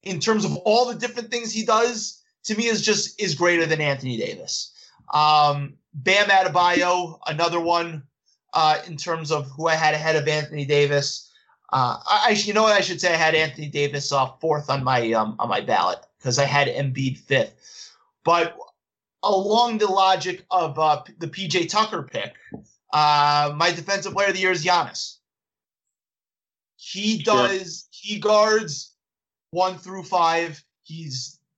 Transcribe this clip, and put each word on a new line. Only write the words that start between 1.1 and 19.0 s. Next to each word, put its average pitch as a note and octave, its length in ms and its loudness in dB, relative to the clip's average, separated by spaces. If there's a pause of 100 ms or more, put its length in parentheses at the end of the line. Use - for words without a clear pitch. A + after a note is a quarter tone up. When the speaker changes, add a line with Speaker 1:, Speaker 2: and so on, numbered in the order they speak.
Speaker 1:
things A#3 200 -6
he A3 140 -6
does, A3+ 560 0 (220)
to G#3+ 120 -4
me A#3 120 0
is A3+ 160 0
just, G#3 360 -2
is F#3 140 -4
greater E3+ 320 2
than D#3 160 -2
Anthony C3+ 360 -4
Davis. - 540 -8 (420)
Um, D3 600 2 (220)
Bam F#3+ 320 2
Adebayo, F3+ 960 2
another E3 340 -2
one, E3+ 440 -2 (500)
uh, D#3 320 2
in E3 120 -14
terms D#3+ 340 -6
of C#3+ 180 -4
who D#3 180 -4
I D#3+ 60 4
had D#3 220 2
ahead D#3 200 -2
of D3 120 0
Anthony D3+ 360 -4
Davis. C#3+ 680 0 (420)
Uh, B2+ 320 0
I, G#3 220 2
I, - 40 6
you G#3 220 0
know A3 100 4
what? G#3+ 100 4
I G3+ 80 4
should E3 200 -4
say F3+ 100 2
I E3 60 2
had D#3+ 160 2
Anthony D#3 340 -2
Davis, C#3+ 440 -4
uh, C3+ 160 2 (120)
fourth D3+ 300 -2
on C3+ 140 -2
my, B2 300 0
um, A2 260 0
on - 100 -2
my G2+ 120 0
ballot F#2 440 -2 (160)
'cause B2+ 160 -2
I C#3+ 80 2
had C#3+ 220 0
Embiid C3 500 -4
fifth. - 380 -2 (680)
But E3+ 320 2 (680)